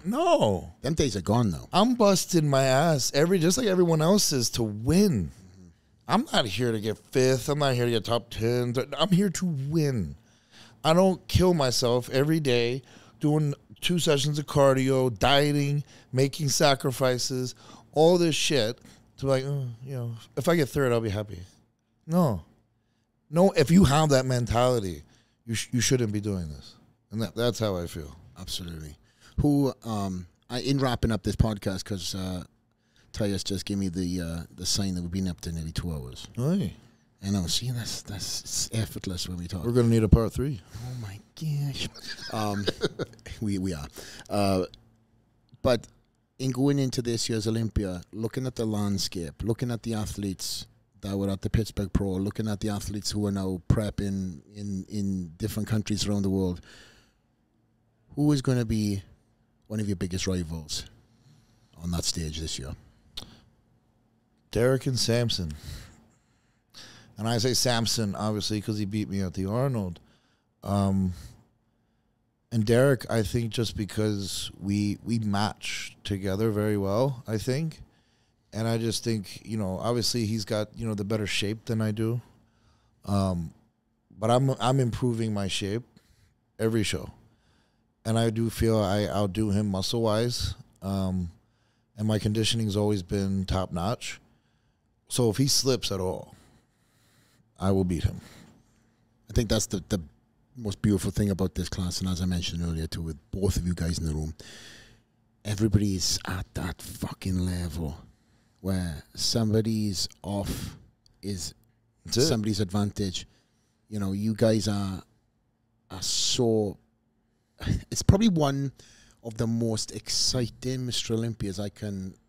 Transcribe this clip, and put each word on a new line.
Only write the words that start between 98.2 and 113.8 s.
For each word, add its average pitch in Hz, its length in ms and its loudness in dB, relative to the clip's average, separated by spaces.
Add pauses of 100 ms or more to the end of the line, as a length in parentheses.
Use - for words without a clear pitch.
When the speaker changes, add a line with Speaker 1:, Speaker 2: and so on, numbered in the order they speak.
Speaker 2:
I - 40 -16
think 117 160 2
that's 110 180 0
the, 95 200 -4
the 95 140 -2 (560)
most 107 240 -6
beautiful 101 300 2
thing 104 180 2
about 90 260 0
this 87 140 -4
class, 90 320 -4
and 92 80 -2
as 87 120 -2
I 92 40 0
mentioned 87 380 -2
earlier 80 240 -4
too, - 140 -8
with 80 160 -8 (140)
both 98 240 0
of 87 120 -2
you 90 60 0
guys 85 260 -2
in 82 60 -4
the 78 80 -2
room, 78 200 -4 (1120)
everybody 101 500 2
is - 300 -2
at 92 200 -6 (100)
that 85 260 -6
fucking - 580 -6
level 85 580 -4 (640)
where 90 420 -4 (120)
somebody's 107 920 0 (160)
off - 520 -6 (460)
is 92 320 -8 (520)
Speaker 1:
That's 82 120 -2
it. 120 100 4
Speaker 2:
somebody's 107 320 0
advantage. 101 680 -4 (640)